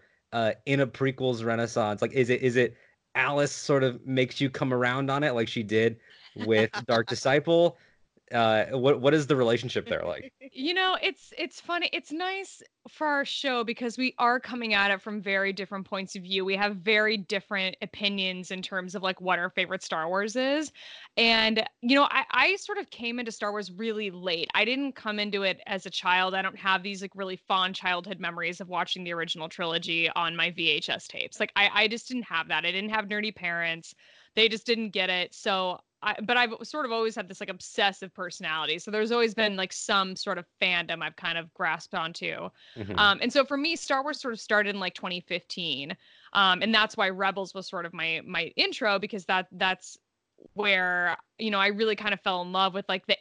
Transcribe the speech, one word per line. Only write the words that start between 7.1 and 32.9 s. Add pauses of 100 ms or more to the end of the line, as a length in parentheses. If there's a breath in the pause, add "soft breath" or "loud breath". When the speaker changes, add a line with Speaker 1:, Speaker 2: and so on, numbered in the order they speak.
Speaker 1:
Uh,
what,
what
is
the
relationship
there
like? (180)
Speaker 2:
You
know,
it's,
it's
funny.
It's
nice (260)
for
our
show
because
we
are
coming
at
it
from
very
different
points
of
view.
We
have
very
different
opinions
in
terms
of,
like,
what
our
favorite
Star
Wars
is. (460 loud breath)
And, (180)
you
know,
I,
I
sort
of
came
into
Star
Wars
really
late.
I
didn't
come
into
it
as
a
child.
I
don't
have
these,
like,
really
fond
childhood
memories
of
watching
the
original
trilogy
on
my
V
H
S
tapes.
Like,
I,
I
just
didn't
have
that.
I
didn't
have